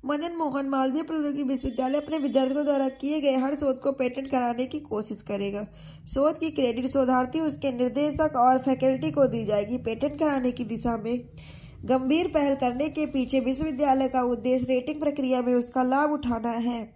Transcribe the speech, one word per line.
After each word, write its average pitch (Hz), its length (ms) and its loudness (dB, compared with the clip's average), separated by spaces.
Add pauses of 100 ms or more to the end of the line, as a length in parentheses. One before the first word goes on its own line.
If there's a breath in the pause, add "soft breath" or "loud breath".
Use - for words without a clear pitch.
मदन 302 300 -4
मोहन 277 320 -2
मालवीय 269 340 0
प्रौद्योगिकी 294 400 -4
विश्वविद्यालय 262 560 -2
अपने 302 200 -4
विद्यार्थियों 269 460 0
द्वारा 277 240 2 (120)
किए 294 200 -2
गए 277 160 2
हर 262 180 0
शोध 277 260 0
को 277 120 0
patent 269 380 -2
कराने 247 360 0
की 302 160 -8
कोशिश 214 400 -6
करेगा। 202 440 -4 (420 loud breath)
शोध 302 300 2
की 320 120 -2
credit 254 420 0
शोधार्थी, 254 480 2
उसके 285 320 -2
निर्देशक 285 640 0
और 254 220 6
faculty 262 520 2
को 277 160 4
दी 226 180 -2
जाएगी। 208 360 0
patent 262 380 -4
कराने 269 340 2
की 247 140 -6
दिशा 226 300 -2
में 226 220 -4 (680 loud breath)
गंभीर 262 440 2
पहल 285 260 2
करने 262 340 0
के 302 180 -2
पीछे 269 340 0
विश्वविद्यालय 269 680 2
का 262 140 0
उद्देश्य 247 440 0
rating 262 340 0
प्रक्रिया 277 420 0
में 247 120 2
उसका 240 280 0
लाभ 269 280 2
उठाना 240 400 -2 (100)
है। 233 240 -2 (120)